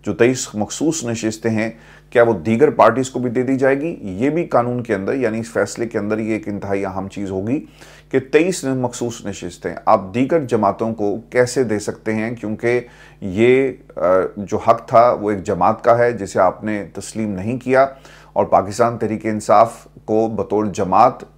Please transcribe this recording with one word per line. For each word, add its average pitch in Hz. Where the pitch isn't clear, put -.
जो 104
तेईस 127
मखसूस 139
नशिस्तें 113
हैं, 110
क्या 120
वो 117
दीगर 113
पार्टीज 117
को 131
भी 123
दे 123
दी 131
जाएगी? 139
ये 101
भी 160
कानून 123
के 110
अंदर, 98
यानी 117
इस 110
फैसले 104
के 113
अंदर 107
ये 110
एक -
इंतहाई 98
अहम 95
चीज़ 101
होगी 101
कि 131
तेईस 165
मखसूस 123
नशिस्तें 90
आप 104
दीगर 127
जमातों 113
को 104
कैसे 123
दे 107
सकते 107
हैं, 110
क्योंकि 117
ये, 120
अ, 92
जो 101
हक 117
था 120
वो 101
एक 98
जमात 92
का 117
है 120
जिसे 98
आपने 101
तस्लीम 107
नहीं 104
किया 131
और 104
पाकिस्तान 104
तहरीक 110
इंसाफ 107
को 110
बतौर 104
जमात 98